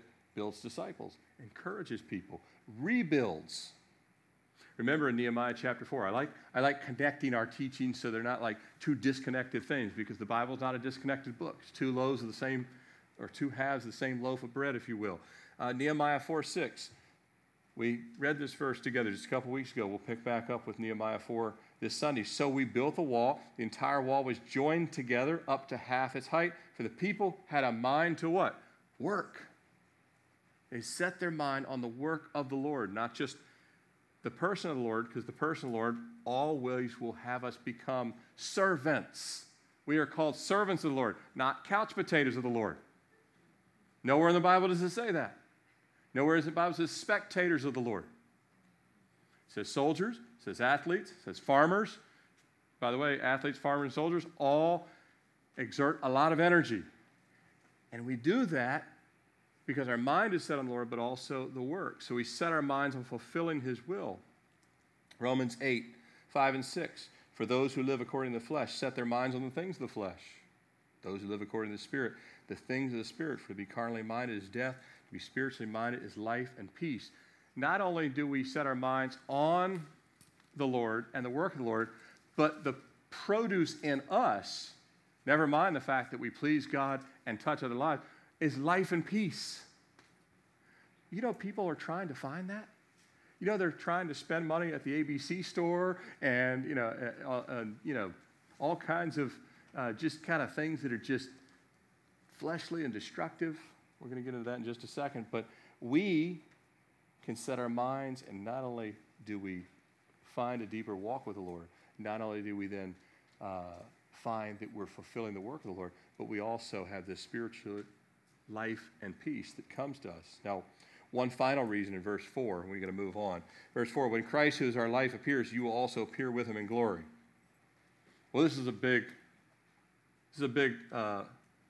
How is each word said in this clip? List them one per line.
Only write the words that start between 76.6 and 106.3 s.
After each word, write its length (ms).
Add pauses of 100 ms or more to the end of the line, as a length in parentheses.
peace." 380 (440)
Not 260
only 280
do 180
we 160
set 240
our 80
minds 420 (100)
on 600 (680)
the 120
Lord 460
and 120
the 60
work 220
of 60
the 60
Lord, 240 (460)
but 280
the 120 (340)
produce 720
in 280
us, 640 (520)
never 220
mind 280
the 60
fact 300
that 80
we 100
please 380
God 360 (220)
and 140
touch 240
other 120
lives, 280 (360)
is 180
life 340
and 140
peace. 580 (1500)
You 100
know, 120
people 340
are 80
trying 320
to 80
find 340
that. 200 (720)
You 80
know, 100
they're 140
trying 380
to 40
spend 340
money 260
at 100
the 120
A 80
B 140
C 240
store 580 (220)
and, 440
you 100
know, 380 (120)
uh, 40
uh, 180
and, 360
you 100
know, 200 (460)
all 160
kinds 420
of, 160 (420)
uh, 180
just 300
kind 180
of 120
things 280
that 100
are 60
just 320 (1080)
fleshly 460
and 100
destructive. 640 (420)
We're 100
gonna 120
get 120
into 160
that 80
in 80
just 180
a 40
second. 440
But 140 (360)
we 600 (800)